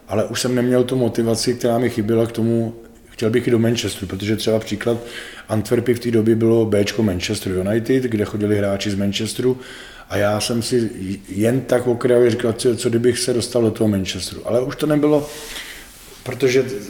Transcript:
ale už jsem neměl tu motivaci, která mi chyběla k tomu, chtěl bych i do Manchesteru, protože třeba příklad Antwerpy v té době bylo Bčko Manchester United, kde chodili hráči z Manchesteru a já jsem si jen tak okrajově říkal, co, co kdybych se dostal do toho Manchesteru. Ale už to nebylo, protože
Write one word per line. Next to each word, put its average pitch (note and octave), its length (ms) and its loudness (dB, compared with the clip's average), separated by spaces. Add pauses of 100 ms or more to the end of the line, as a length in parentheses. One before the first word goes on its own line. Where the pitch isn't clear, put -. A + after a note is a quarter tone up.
ale G2+ 160 0
už A2+ 160 -6
jsem B2+ 140 0
neměl B2 300 2
tu C3 120 0
motivaci, A#2 580 0
která A#2 240 0
mi B2 120 2
chyběla A2+ 360 2
k A2+ 60 -10
tomu, A2+ 420 0 (360)
chtěl A2 200 -2
bych A#2+ 180 2
i - 20 2
do A#2 80 4
Manchesteru, A2 480 0
protože G2+ 300 -2
třeba A2 220 0
příklad A2 400 -2 (500)
Antwerpy A2 460 0
v A2 60 0
té A#2+ 100 -4
době A2+ 240 4
bylo A2+ 320 4
Bčko G#2 360 0
Manchester G2 500 -2
United, A2 500 0
kde A2 220 0
chodili G#2 340 0
hráči G2+ 320 -2
z G2 40 -2
Manchesteru A2 640 0 (500)
a G2 80 -6
já G#2 240 2
jsem A#2 220 -2
si A2+ 280 0 (380)
jen A2+ 320 2
tak B2+ 260 0
okrajově B2 440 4
říkal, A2+ 220 0
co, A#2 240 0
co A#2+ 140 -2
kdybych A#2+ 280 2
se - 140 -2
dostal A#2+ 300 0
do A2 80 4
toho G#2+ 180 0
Manchesteru. F#2+ 560 -4
Ale A#2 160 0
už C#3 160 -4
to D3+ 100 -2
nebylo, D3 420 2 (920)
protože B2+ 420 2 (260)